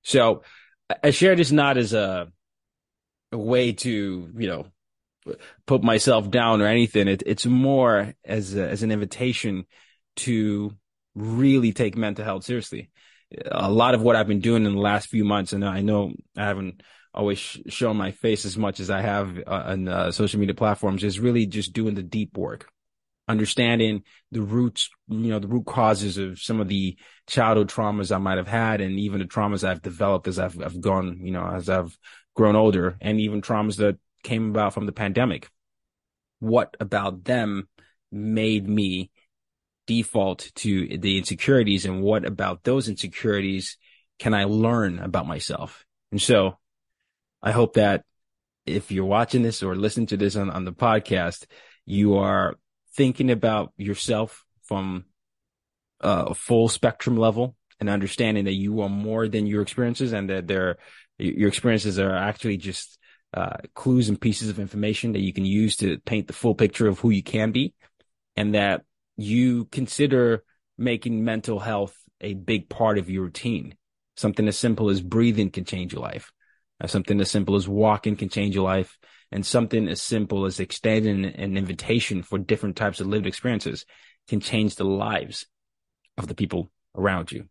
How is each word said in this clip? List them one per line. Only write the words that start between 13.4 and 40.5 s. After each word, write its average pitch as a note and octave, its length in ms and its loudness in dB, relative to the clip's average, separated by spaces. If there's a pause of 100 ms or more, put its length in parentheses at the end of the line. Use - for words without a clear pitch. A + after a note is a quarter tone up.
A G2 220 0
lot A#2+ 220 6
of A2 80 2
what A#2 140 6
I've G#2+ 120 2
been G#2 120 2
doing A2+ 260 4
in G2+ 80 2
the G2+ 80 0
last G#2 280 0
few A2 140 0
months, G2+ 300 0
and G2+ 100 -2
I F#2+ 180 -2
know G#2 320 0 (240)
I G#2 80 -4
haven't F#2+ 380 -6 (300)
always G2+ 240 0
sh-, - 300 -12
shown A2 300 -2
my F#2+ 140 -2
face A2 340 -2
as F#2+ 120 -6
much G2+ 220 -2
as F#2 100 -6
I G2 120 -2
have, G2+ 360 -2
uh, F#2 300 -6
on, F#2 200 -4
uh, F2+ 240 0
social G#2 280 0
media G2 160 0
platforms, G2+ 480 0
is G2 160 -2
really A#2+ 260 2
just G2+ 260 -6
doing A2 240 -2
the G2 80 -6
deep G2+ 340 -6
work, - 320 -8 (580)
understanding A2+ 760 2 (280)
the A2+ 100 -4
roots, A2+ 480 0 (180)
you A2 220 -2
know, G#2+ 100 0
the G2+ 80 -6
root A#2 180 -2
causes G#2 520 2
of F#2+ 220 -6
some A2+ 200 -2
of G2+ 80 0
the F#2+ 300 -2 (300)
childhood A2 420 4
traumas G#2 440 -2
I F#2+ 40 0
might F#2+ 200 0
have F#2 120 -4
had, A2 320 0
and F#2+ 180 -2
even G2+ 200 -2
the F#2+ 60 -4
traumas G#2 400 -2
I've F#2 160 -2
developed F#2+ 460 -2
as F#2 120 -4
I've, F2 220 -4
I've F2 200 -8
gone, F#2 400 -2
you F#2 100 -8
know, F2+ 140 -4
as F2+ 240 -6
I've F2+ 280 -2 (380)
grown G#2+ 200 6
older, F#2+ 440 4
and G#2+ 200 0
even G#2+ 220 -2
traumas G#2 360 -2
that G#2 200 2 (260)
came A2+ 260 -2
about G#2 240 0
from G#2 120 -4
the F#2+ 60 -4
pandemic. G#2 580 -2 (880)
What A2+ 420 0
about G2 420 -4
them G#2 460 -2 (420)
made G#2+ 560 0
me F#2+ 420 0 (800)
default G#2+ 680 0